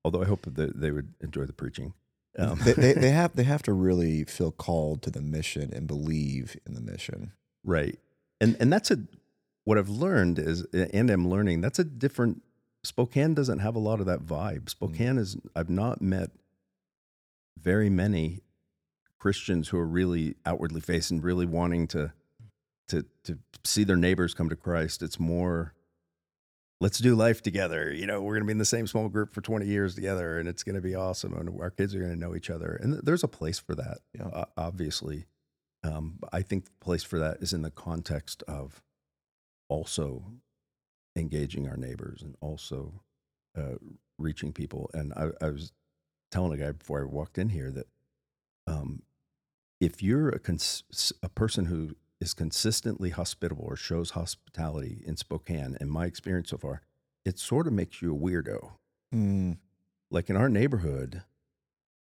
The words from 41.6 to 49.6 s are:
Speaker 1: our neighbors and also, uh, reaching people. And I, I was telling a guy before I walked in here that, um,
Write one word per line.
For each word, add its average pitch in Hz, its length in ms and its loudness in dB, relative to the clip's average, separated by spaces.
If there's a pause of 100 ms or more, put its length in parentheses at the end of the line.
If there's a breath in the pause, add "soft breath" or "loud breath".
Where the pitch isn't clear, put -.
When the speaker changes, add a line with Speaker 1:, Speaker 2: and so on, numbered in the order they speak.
Speaker 1:
our 67 80 -8
neighbors - 460 -10
and 71 180 -16
also, 76 640 -10 (540)
uh, 69 180 -6 (440)
reaching 76 340 -4
people. 71 420 -8
And 73 200 -4
I, 78 140 -2 (120)
I 78 100 0
was 73 220 -8 (580)
telling 90 220 0
a 73 120 -4
guy 73 80 -2
before 73 280 -6
I 69 40 -2
walked 71 340 -6
in 101 120 0
here 69 200 -4
that, 67 160 -8 (800)
um, 73 360 -4 (800)